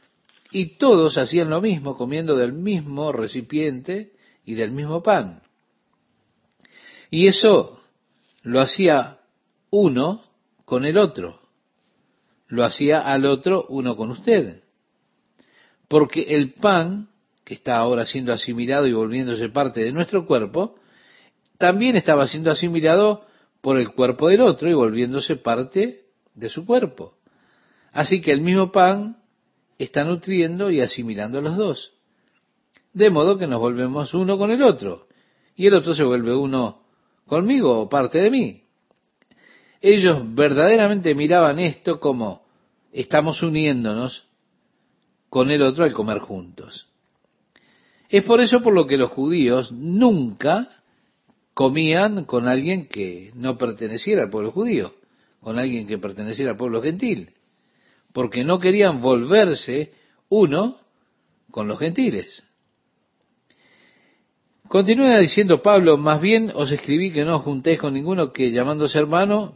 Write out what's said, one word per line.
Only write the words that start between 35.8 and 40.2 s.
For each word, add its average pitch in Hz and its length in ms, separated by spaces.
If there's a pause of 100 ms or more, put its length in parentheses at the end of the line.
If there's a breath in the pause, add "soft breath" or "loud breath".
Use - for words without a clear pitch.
se 147 100
vuelve 123 300
uno 131 480 (440)
conmigo 170 540
o 104 80
parte 139 300
de 202 120
mí. 240 320 (1200 soft breath)
Ellos 180 540